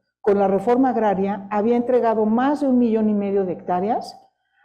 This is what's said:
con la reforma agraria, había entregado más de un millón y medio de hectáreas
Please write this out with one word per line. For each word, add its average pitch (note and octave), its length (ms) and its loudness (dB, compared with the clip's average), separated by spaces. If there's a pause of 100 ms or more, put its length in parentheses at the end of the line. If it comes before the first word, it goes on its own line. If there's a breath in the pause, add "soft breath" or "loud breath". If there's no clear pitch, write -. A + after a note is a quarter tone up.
(220)
con G3+ 160 2
la G3 120 2
reforma A#3+ 400 2
agraria, G3+ 600 -2
había G#3+ 280 0
entregado A#3 480 0
más B3+ 340 0
de C#4+ 80 -2
un B3+ 100 2
millón A3 320 2
y G#3+ 40 0
medio G3+ 320 -2
de F3 80 -6
hectáreas G3 680 -4 (440 soft breath)